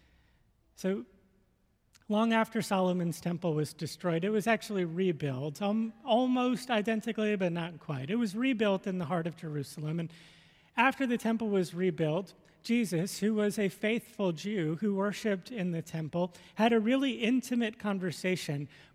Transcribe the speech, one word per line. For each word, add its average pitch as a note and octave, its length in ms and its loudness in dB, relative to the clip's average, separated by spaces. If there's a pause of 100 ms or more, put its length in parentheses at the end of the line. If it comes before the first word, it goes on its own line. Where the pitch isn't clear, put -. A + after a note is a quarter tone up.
(760)
So, G3 300 -2 (1000)
long A3 240 4
after A3+ 300 2
Solomon's F3+ 580 2
temple E3+ 360 0
was D3+ 180 0
destroyed, E3+ 500 -2
it G3+ 60 0
was G#3+ 160 0
actually G#3+ 400 0
rebuilt, D3+ 760 -2
um, A3 320 0 (140)
almost B3+ 640 2
identically, G#3+ 680 0
but F#3 160 0
not E3+ 280 -6
quite. C#3 320 -6
It A3 40 0
was A3+ 200 0
rebuilt G#3+ 500 2
in F#3 140 -2
the E3+ 60 -2
heart E3 200 0
of E3+ 100 -4
Jerusalem. D3+ 640 -6
And E3 140 -6 (640)
after C4 300 2
the A#3 100 0
temple A3+ 320 -2
was F#3+ 240 0
rebuilt, E3+ 600 0 (280)
Jesus, G3 580 0
who G#3+ 140 2
was G#3 240 2
a G3 120 2
faithful G#3+ 640 -2
Jew E3+ 500 -2
who G3+ 140 2
worshiped G3 560 -2
in F3+ 200 -2
the E3 100 -2
temple, E3 500 -4 (220)
had A3+ 180 4
a A3+ 80 6
really C4 340 2
intimate A#3 680 0
conversation F3+ 880 -2 (260)